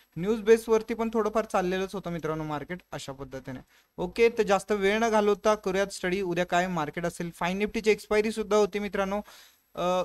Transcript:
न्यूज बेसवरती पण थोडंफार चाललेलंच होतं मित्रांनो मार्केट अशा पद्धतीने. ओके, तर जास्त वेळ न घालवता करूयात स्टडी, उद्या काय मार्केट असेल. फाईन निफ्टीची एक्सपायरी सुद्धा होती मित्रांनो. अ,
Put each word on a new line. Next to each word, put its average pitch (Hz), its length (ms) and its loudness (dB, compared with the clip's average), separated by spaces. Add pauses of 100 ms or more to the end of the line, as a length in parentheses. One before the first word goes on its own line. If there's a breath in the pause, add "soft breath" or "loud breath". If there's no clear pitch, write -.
(160 soft breath)
न्यूज 208 240 -2
बेसवरती 220 540 4
पण 226 180 -2
थोडंफार 214 320 0
चाललेलंच 190 500 -2
होतं 180 160 -8
मित्रांनो 156 340 -4
मार्केट 151 340 -8 (140)
अशा 139 200 -10
पद्धतीने. 131 480 -12 (360 soft breath)
ओके, 180 320 2
तर 226 140 0
जास्त 185 300 0
वेळ 202 260 2
न 226 120 2
घालवता 208 440 4
करूयात 196 340 0
स्टडी, 190 340 -2
उद्या 175 240 -2
काय 180 200 2
मार्केट 175 400 -4
असेल. 170 240 -6
फाईन 180 280 -4
निफ्टीची 214 320 0
एक्सपायरी 208 420 2
सुद्धा 214 240 0
होती 208 220 2
मित्रांनो. 196 420 -2 (540 loud breath)
अ, 180 300 0